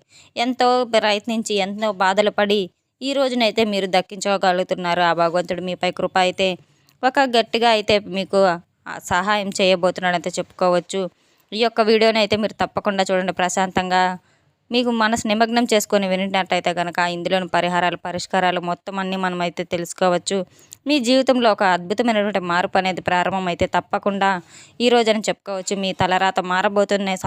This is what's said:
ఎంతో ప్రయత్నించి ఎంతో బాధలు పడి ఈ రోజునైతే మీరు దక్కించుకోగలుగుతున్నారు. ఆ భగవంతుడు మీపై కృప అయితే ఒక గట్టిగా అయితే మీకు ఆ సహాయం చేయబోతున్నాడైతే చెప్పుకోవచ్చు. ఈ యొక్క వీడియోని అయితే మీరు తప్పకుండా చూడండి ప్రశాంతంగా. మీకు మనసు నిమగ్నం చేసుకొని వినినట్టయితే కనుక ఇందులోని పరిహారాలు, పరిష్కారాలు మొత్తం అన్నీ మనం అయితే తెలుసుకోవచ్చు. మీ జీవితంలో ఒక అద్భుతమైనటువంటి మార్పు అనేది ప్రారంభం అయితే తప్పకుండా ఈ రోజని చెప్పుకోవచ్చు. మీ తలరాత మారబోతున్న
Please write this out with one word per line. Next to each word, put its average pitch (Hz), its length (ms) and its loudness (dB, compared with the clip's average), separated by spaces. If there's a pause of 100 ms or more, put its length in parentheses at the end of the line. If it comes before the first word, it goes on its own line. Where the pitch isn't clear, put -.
(360)
ఎంతో 247 340 2 (240)
ప్రయత్నించి 214 580 0 (140)
ఎంతో 214 240 -4 (140)
బాధలు 196 360 2
పడి 208 200 2 (400)
ఈ 269 200 -4
రోజునైతే 240 420 0 (120)
మీరు 196 120 -2 (120)
దక్కించుకోగలుగుతున్నారు. 180 1120 0
ఆ - 20 4 (100)
భగవంతుడు 175 480 -2
మీపై 180 300 -4
కృప 185 160 -2 (100)
అయితే 185 240 0 (520)
ఒక 262 260 2 (100)
గట్టిగా 233 380 2
అయితే 208 180 0 (240)
మీకు 196 220 0 (460)
ఆ - 120 -12 (140)
సహాయం 196 360 0 (120)
చేయబోతున్నాడైతే 180 800 0
చెప్పుకోవచ్చు. 180 600 -2 (500)
ఈ 214 160 -2
యొక్క 226 120 -2 (120)
వీడియోని 220 320 4
అయితే 208 180 0
మీరు 196 120 -4 (100)
తప్పకుండా 196 440 -2
చూడండి 185 260 0 (100)
ప్రశాంతంగా. 185 600 0 (640)
మీకు 240 280 0
మనసు 220 320 0
నిమగ్నం 226 400 2
చేసుకొని 208 400 2
వినినట్టయితే 185 640 0
కనుక 175 220 -4 (160)
ఇందులోని 175 400 -2
పరిహారాలు, 175 500 0
పరిష్కారాలు 180 640 -2
మొత్తం 175 320 -6
అన్నీ 190 240 -4
మనం 180 220 -4
అయితే 175 160 -8 (100)
తెలుసుకోవచ్చు. 175 640 -2 (500)
మీ 294 80 2 (100)
జీవితంలో 254 500 4
ఒక 208 80 0 (120)
అద్భుతమైనటువంటి 202 680 -2 (100)
మార్పు 190 280 0
అనేది 185 280 -2
ప్రారంభం 180 420 0
అయితే 175 240 -2
తప్పకుండా 196 560 0 (500)
ఈ 240 140 2
రోజని 220 340 2
చెప్పుకోవచ్చు. 190 540 -6
మీ 190 80 -2 (100)
తలరాత 185 400 2 (120)
మారబోతున్న 202 640 0 (100)